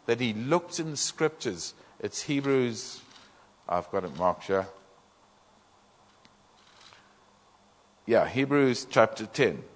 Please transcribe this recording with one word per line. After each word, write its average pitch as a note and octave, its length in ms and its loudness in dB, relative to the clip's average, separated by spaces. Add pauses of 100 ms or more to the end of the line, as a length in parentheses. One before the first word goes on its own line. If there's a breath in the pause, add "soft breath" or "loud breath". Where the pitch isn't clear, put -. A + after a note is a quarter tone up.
that A#2 140 0
he A#2+ 120 -2
looked C#3+ 460 -2
in D#3+ 140 -6
the C#3 40 -10
Scriptures. - 800 -4 (280 soft breath)
It's - 200 -8
Hebrews, C3+ 800 -2 (640 soft breath)
I've F2 220 -2
got G2 140 -2
it D#2 120 -10
marked F2 280 0
here. F#2+ 220 0 (3500 soft breath)
Yeah, G2+ 200 6
Hebrews C3+ 640 2
chapter A2+ 380 4
ten. G#2+ 380 0 (120)